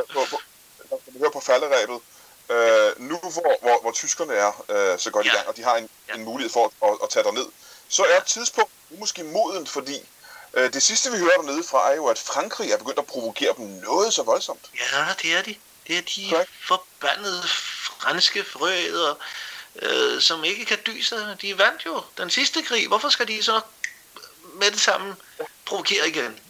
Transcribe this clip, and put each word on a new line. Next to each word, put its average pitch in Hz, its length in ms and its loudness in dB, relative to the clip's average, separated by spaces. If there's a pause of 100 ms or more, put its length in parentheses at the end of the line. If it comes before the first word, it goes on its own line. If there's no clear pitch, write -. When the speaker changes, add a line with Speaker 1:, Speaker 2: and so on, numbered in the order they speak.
(120)
Speaker 1:
på, 135 180 0
på, 143 100 -4 (500)
lad 135 80 -4 (140)
mig 131 80 -14
høre 147 100 2
på 143 100 -6
falderebet. 127 600 2 (500)
Øh, 113 500 6
nu 147 180 -6
hvor, - 420 0
hvor, 123 200 4
hvor 113 120 -2
tyskerne 151 420 -2
er, 101 340 2
øh, 98 300 2
så - 120 -6
godt 104 160 2
i - 20 2
Speaker 2:
Ja. 117 60 4
Speaker 1:
gang, 104 140 0
og 113 80 -6
de 113 60 -12
har 120 140 4
en, 110 120 -4 (200)
Speaker 2:
Ja. 107 60 -8
Speaker 1:
en 110 100 -10
mulighed 117 280 -4
for 117 120 4 (180)
at, 107 80 6
at, 104 120 0
at - 80 -2
tage 113 140 2
derned, 113 220 -2 (420)
så - 160 2
er 165 100 8
Speaker 2:
Ja. 190 60 6
Speaker 1:
tidspunktet - 560 -2 (140)
nu 170 80 -16
måske 185 260 -8
moden, 185 420 -2
fordi, 139 340 -6 (540)
øh, 127 180 4
det 135 100 -2
sidste, 226 300 2
vi 226 60 0
hører 175 180 6
dernede 156 280 -2
fra, 135 260 4
er 143 60 4
jo, 160 100 -2
at 190 120 4
Frankrig 175 540 -4
er 104 60 4
begyndt 107 200 -6
at - 80 -2
provokere 214 500 -2
dem 117 80 -12
noget 113 500 0
så 151 80 2
voldsomt. 143 560 -2
Speaker 2:
Ja, 131 280 0 (160)
det 165 120 0
er 185 80 2
de. 180 140 -10 (300)
Det 170 120 -2
er 175 40 -4
de 196 280 -8
Speaker 1:
Korrekt. 175 200 0 (180)
Speaker 2:
forbandede 185 800 -2
franske - 960 -2
forrædere, 170 720 -2 (680)
øh, 123 400 2
som 165 220 2
ikke 208 200 -4
kan 214 220 0
dy 226 160 -8
sig. 208 400 -4
De 196 160 -6
vandt 208 280 2
jo 302 160 -4 (160)
den 180 120 -6
sidste 277 320 0
krig. 233 260 0
Hvorfor 220 200 2
skal 240 200 0
de 214 140 -4
så 220 180 2 (920)
med 202 160 2
det 208 100 -2
samme 196 360 0 (480)
provokere 185 440 0
igen? 123 420 -4